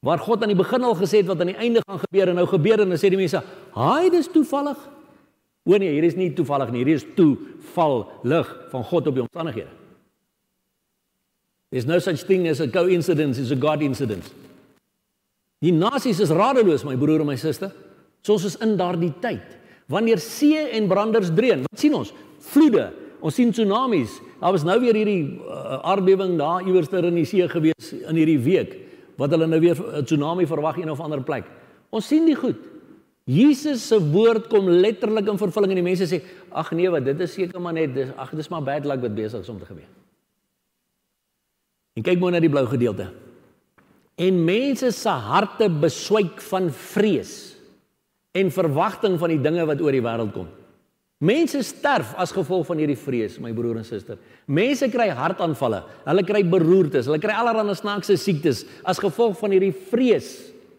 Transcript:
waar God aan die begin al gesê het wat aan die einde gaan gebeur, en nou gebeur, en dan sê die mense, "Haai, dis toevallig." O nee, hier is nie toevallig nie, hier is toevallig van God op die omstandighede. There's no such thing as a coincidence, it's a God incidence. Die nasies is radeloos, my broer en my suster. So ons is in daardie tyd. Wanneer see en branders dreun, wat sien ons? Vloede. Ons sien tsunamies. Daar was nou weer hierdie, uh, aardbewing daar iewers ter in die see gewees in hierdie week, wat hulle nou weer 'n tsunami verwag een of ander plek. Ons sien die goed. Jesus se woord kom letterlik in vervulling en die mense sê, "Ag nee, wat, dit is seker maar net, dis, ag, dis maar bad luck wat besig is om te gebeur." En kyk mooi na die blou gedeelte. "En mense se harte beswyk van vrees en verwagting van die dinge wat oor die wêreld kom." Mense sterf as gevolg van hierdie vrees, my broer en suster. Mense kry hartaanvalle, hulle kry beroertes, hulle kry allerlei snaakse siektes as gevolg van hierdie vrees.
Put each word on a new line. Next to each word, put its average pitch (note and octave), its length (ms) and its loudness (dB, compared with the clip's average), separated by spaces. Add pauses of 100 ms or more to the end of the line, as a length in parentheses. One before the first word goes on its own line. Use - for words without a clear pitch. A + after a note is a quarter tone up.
waar D3+ 220 0
God G#3+ 180 -2
aan G#3 120 0
die F3+ 40 2
begin B3 300 2
al A3 100 2
gesê G3 220 2
het F#3 100 2
wat F3 140 -2
aan F3+ 80 -2
die G3+ 80 -10
einde A#3 240 2
gaan F#3+ 180 -10
gebeur, F#3 300 2
en F3 80 0
nou F3+ 100 4
gebeur, G3+ 320 4
en F#3 120 2
dan E3 80 -2
sê G3 100 4
die F#3+ 80 2
mense, F3 240 0 (320)
"Haai, B3 340 2
dis E4+ 220 2
toevallig." C#4+ 460 0 (880)
O G3 100 6
nee, F#3+ 140 0
hier D3 120 0
is E3 120 2
nie F3+ 180 -2
toevallig C3+ 380 -2
nie, B2 120 -2
hier D3+ 120 4
is C3 100 -4 (100)
toevallig C#3+ 1300 0 (240)
van B2 120 -8
God D#3 240 0
op C#3 60 -2
die B2+ 80 -2
omstandighede. A#2+ 480 -8 (2000)
There's B2+ 160 -4
no D#3+ 140 2
such E3+ 260 -4
thing F#3 220 2
as D3 120 0
a D#3 80 -2
coincidence, E3 680 0
it's C3 140 -4
a D3 40 0
God D3 260 0
incidence. B2 500 -4 (1300)
Die E3 100 2
nasies G#3 480 0
is E3+ 140 2
radeloos, G3+ 500 4
my C3+ 140 -6
broer D3+ 240 2
en D3 60 0
my C#3 100 -2
suster. D#3+ 340 -6 (520)
So G#3 100 2
ons F#3+ 120 0
is F#3+ 160 -6
in A3 160 0
daardie F3 440 -2
tyd. F#3 220 -6 (480)
Wanneer A3 320 2
see D4 340 2
en A3 300 -2
branders G3+ 480 2
dreun, F#3+ 320 2
wat - 120 -14
sien D4+ 140 4
ons? C#3 200 -4 (380)
Vloede. A3 380 4 (320)
Ons D#3 160 -4
sien A#3+ 160 4
tsunamies. G#3+ 640 0 (240)
Daar F#3 140 2
was D3+ 100 0
nou F#3+ 160 4
weer A#3 160 4
hierdie, F#3+ 480 -2
uh, - 320 -8 (140)
aardbewing F#3+ 480 2
daar F3 260 -2
iewers F3+ 240 2
ter F3+ 160 -2
in E3+ 140 0
die D#3 100 0
see F3+ 200 2
gewees D#3+ 440 0
in - 240 -6
hierdie D#3+ 240 4
week, C#3 320 0 (480)
wat C#3+ 140 0
hulle D#3+ 140 2
nou D#3+ 120 2
weer E3 160 4
'n D3 280 -6
tsunami D#3+ 440 0
verwag D3+ 320 -4
een D#3+ 80 -6
of C#3+ 100 -8
ander D3+ 220 -8
plek. B2+ 240 -6 (460)
Ons A3 160 -6
sien D#4 180 4
die D#4 100 4
goed. - 220 -4 (680)
Jesus C4+ 600 2
se A3 120 4
woord G#3+ 480 2
kom G3 200 2
letterlik G#3 600 2
in G#3 100 -2
vervulling G3+ 340 0
en F3+ 120 0
die F3 60 0
mense F#3 200 0
sê, E3 140 -2 (280)
"Ag D#3+ 200 -6
nee, F3 180 0
wat, D3 160 0
dit C#3 140 -2
is F3 140 -4
seker F3+ 280 -6
maar E3+ 120 -6
net, D#3 200 -2
dis, C3+ 240 -4
ag, B2+ 140 -12
dis D#3 180 -8
maar D#3+ 140 -6
bad C#3 220 -4
luck C3+ 160 -2
wat A2 140 -4
besig A2 260 -6
is F2 80 -14
om G#2 100 -12
te - 60 -16
gebeur." E2 220 -20 (2000)
En A2+ 100 -6
kyk F3 140 2
mooi F3+ 120 2
na F3 80 2
die E3 120 4
blou C#3 160 2
gedeelte. A2 420 -2 (1080)
"En F3+ 280 2
mense B3 460 0
se - 180 -4
harte F3 600 0
beswyk E3 720 0
van F#3 300 -2
vrees - 840 -2 (760)
en F#3+ 200 0
verwagting F3 680 -2
van E3+ 100 -2
die D#3 120 0
dinge D#3+ 240 0
wat D3+ 160 -2
oor D3 100 2
die C3+ 100 2
wêreld A2+ 320 -4
kom." E2+ 140 -10 (760)
Mense C#4 400 0
sterf G3+ 560 -2
as F3+ 160 -4
gevolg F3 320 -2
van E3 160 -4
hierdie C#3+ 160 0
vrees, A#2 400 -4
my A#2 160 -12
broer A#2 240 -4
en A2 80 -10
suster. G#2 320 -12 (320)
Mense B3 400 0
kry A#3 240 0
hartaanvalle, C#3 720 -2 (240)
hulle F3+ 180 2
kry G#3 240 0
beroertes, E3+ 560 4
hulle D#3 160 0
kry G#3 160 -2
allerlei A3 400 0
snaakse G3+ 400 0
siektes D3 460 0 (200)
as F3+ 140 -2
gevolg G3+ 400 0
van G#3 160 -2
hierdie F#3+ 200 4 (180)
vrees. A#3 600 0 (280)